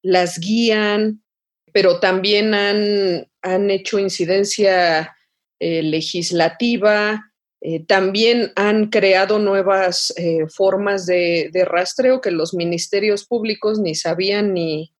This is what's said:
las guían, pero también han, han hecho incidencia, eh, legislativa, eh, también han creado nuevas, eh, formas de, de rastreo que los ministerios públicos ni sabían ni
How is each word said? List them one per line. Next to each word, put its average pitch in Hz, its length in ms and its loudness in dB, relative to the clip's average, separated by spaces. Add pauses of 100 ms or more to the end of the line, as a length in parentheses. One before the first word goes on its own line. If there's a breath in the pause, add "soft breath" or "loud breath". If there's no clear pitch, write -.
las 180 360 0
guían, 214 840 0 (480)
pero 185 300 2
también 208 540 2
han, 202 720 0 (140)
han 202 280 0
hecho 196 280 -2
incidencia, 185 1160 0 (460 soft breath)
eh, 165 220 -2
legislativa, 185 1500 0 (300)
eh, 160 240 -6
también 208 720 2
han 208 320 2
creado 196 500 2
nuevas, 196 760 0
eh, 165 320 -2
formas 196 560 0
de, 170 480 0
de 180 140 2
rastreo 254 560 0
que 208 80 -2
los 170 240 -4
ministerios 190 720 -2
públicos 214 520 -4
ni 175 160 -2
sabían 190 600 -2
ni 165 460 -4